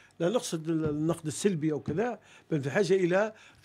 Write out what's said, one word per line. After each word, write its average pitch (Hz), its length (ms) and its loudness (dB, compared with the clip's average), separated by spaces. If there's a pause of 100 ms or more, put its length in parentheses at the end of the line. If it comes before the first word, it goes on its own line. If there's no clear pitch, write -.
(200)
لا 170 80 2
نقصد 175 400 -4
ال-، 156 220 0
النقد 156 360 -2
السلبي 156 460 0
أو 139 80 -2
كذا، 202 380 -4 (320)
بل 151 120 0
في 139 80 -4
حاجة 185 240 4
إلى 190 380 2 (320)